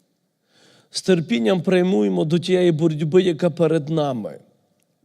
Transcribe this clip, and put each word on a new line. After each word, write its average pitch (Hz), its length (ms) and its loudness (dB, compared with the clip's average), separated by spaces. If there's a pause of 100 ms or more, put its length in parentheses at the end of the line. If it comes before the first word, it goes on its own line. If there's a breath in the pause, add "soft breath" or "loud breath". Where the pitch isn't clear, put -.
(920 soft breath)
З - 80 -8
терпінням 190 600 0
приймуємо 185 640 0
до 165 140 0
тієї 180 320 2
боротьби, 160 500 2
яка 175 280 -2
перед 156 400 0
нами, 131 500 -4 (640)